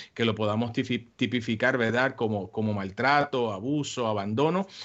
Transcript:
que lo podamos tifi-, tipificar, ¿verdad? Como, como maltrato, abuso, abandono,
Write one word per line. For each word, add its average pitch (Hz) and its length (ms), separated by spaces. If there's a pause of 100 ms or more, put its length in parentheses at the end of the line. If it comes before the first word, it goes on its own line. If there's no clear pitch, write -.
(140)
que 117 100
lo 110 120
podamos 107 360
tifi-, 120 440
tipificar, 123 600
¿verdad? 120 380
Como, 107 360
como 110 180
maltrato, 120 840
abuso, 127 540
abandono, 113 640 (180)